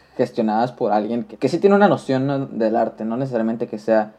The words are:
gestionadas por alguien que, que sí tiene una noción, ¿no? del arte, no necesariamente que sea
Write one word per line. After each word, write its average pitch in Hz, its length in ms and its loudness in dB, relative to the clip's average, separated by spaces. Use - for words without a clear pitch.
gestionadas 117 540 0
por 110 200 -2
alguien 110 320 0
que, 107 140 -16
que 135 100 0
sí 165 120 -2
tiene 196 160 4
una 202 120 6
noción, 135 400 0
¿no? 139 180 -2
del 110 300 0
arte, 113 300 -2
no 113 120 -4
necesariamente 117 500 -2
que 107 120 -10
sea 110 400 0